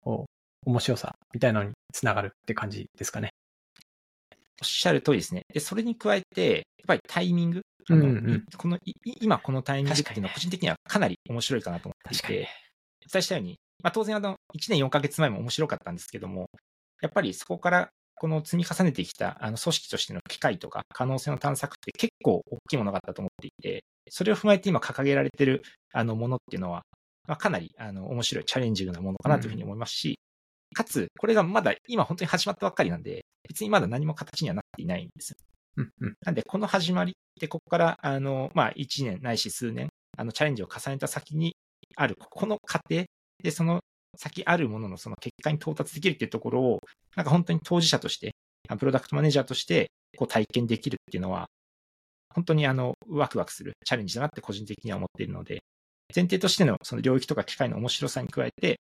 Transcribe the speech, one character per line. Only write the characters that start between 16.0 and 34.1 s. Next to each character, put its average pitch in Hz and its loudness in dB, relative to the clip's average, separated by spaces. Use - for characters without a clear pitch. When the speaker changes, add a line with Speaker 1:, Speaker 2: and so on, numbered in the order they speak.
Speaker 2:
す - -16
け - -12
ど 92 -8
も、 92 -8
や 156 -2
っ - -8
ぱ 208 2
り 185 0
そ - -10
こ 180 -4
か 180 2
ら 180 4
こ - -4
の 156 0
積 175 -2
み 175 2
重 - -2
ね 160 6
て 92 -4
き - -8
た、 - -4
あ 110 -2
の、 113 -4
組 165 0
織 - -4
と - -4
し - -2
て - -12
の 87 -8
機 - -10
会 120 2
と - -12
か - -8
可 - -4
能 131 0
性 147 -4
の 143 -2
探 143 -2
索 - -6
っ - -20
て - -10
結 - -2
構 92 4
大 113 -8
き - 0
い 151 2
も 110 0
の 101 -2
が 98 -2
あ - 0
っ - -8
た - -8
と - -8
思 95 -4
っ - -4
て - -12
い - -12
て、 95 -6
そ - -4
れ 214 4
を 202 6
踏 208 0
ま 208 10
え 185 6
て 196 0
今 156 4
掲 - -4
げ 139 4
ら 139 4
れ 135 0
て 139 4
る、 131 4
あ 117 2
の、 113 0
も 117 -2
の 123 0
っ - -4
て 98 -8
い 92 -4
う - -4
の 90 -4
は、 85 -8
ま 127 -2
あ、 - -4
か 214 0
な 117 0
り、 - -12
あ 110 -12
の、 95 -8
面 120 -2
白 - -2
い - -8
チ - -4
ャ 131 2
レ 120 2
ン 110 2
ジ 95 -2
ン 92 -4
グ 90 -4
な 85 -8
も 95 -2
の 95 -4
か - -4
な 143 6
と 117 -4
い - -
う 110 -6
ふ - -8
う - -8
に 90 -6
思 101 -8
い - -10
ま 113 -6
す - -10
し、 - -4
Speaker 1:
う - -20
ん。 - -10
Speaker 2:
か 226 -2
つ、 98 -2
こ 214 0
れ 226 6
が 208 6
ま 196 2
だ 107 4
今 214 2
本 175 -4
当 185 -4
に 165 -4
始 175 2
ま 202 -2
っ - -6
た - -4
ば 190 2
っ - -16
か - 0
り - 0
な 170 -2
ん 165 -12
で、 - -10
別 - -10
に 214 -4
ま 202 6
だ 87 0
何 127 -2
も 156 -2